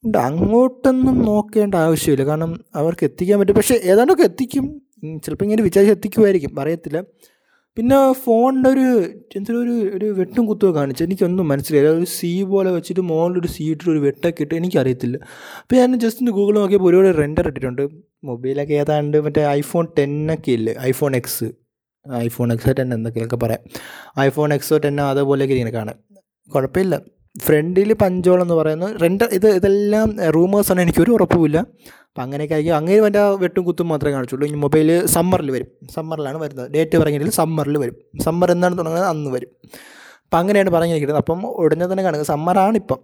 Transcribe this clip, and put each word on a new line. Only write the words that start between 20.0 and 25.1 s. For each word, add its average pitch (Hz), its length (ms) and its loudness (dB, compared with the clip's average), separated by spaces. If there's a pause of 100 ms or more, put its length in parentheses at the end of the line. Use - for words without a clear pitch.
ഒക്കെ 151 180 -4
ഇല്ലേ, 113 240 -2 (120)
iPhone 131 300 0
X, 120 100 -4 (960)
iPhone 117 320 -2
X, 120 160 0
ടെൻ 131 220 -2
എന്തൊക്കെയൊക്കെ 117 420 -6
പറയാം, 113 240 -4 (680)
iPhone 147 300 0
X-ഓ 156 200 0
ടെൻ 143 240 -2
അതേപോലെയൊക്കെ 139 540 0